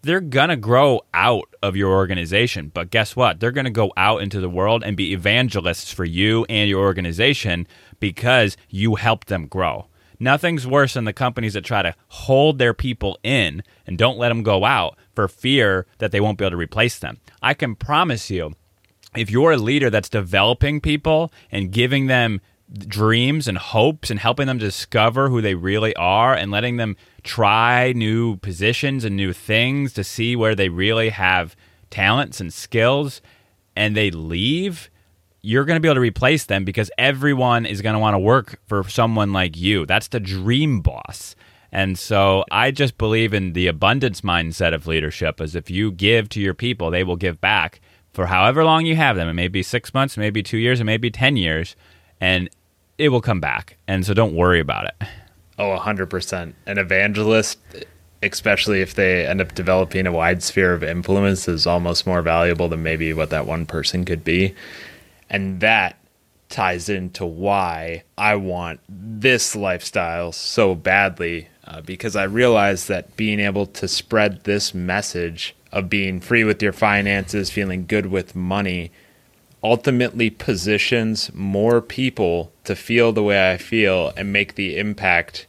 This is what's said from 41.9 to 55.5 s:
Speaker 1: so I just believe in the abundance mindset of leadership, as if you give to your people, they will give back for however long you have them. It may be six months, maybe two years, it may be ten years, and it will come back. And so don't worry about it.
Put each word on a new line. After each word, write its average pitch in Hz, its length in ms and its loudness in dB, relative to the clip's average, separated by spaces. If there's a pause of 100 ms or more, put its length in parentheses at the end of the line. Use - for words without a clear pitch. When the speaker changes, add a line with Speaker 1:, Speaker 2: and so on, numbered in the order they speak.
Speaker 1:
so 98 520 2
I 117 200 2
just 135 260 -2
believe 110 380 0
in 95 180 -2
the 90 140 0
abundance 101 560 0
mindset 85 520 0
of 78 120 -6
leadership, 78 560 -4
as 78 120 -8
if - 160 -8
you 101 200 -2
give 104 400 2
to 107 100 -6
your 95 140 0
people, 110 360 -4
they 87 140 0
will 87 120 -2
give 87 240 -4
back 92 400 0 (340)
for 92 120 -2
however 107 380 4
long 160 220 4
you 160 100 0
have 139 200 2
them. 82 120 -2
It 82 60 -4
may 90 140 -2
be 95 140 -2
six - 300 -6
months, 135 240 -2
maybe 104 260 -4
two 110 160 -4
years, 120 220 0
it 113 40 -2
may 107 140 0
be 117 120 -2
ten 135 260 2
years, 82 400 -2 (440)
and 92 280 2 (500)
it 151 100 4
will 123 140 2
come 104 180 0
back. 69 380 -6 (100)
And 95 160 -2
so 104 100 -2
don't 104 200 2
worry 87 260 4
about 52 260 -4
it. - 80 -8 (640)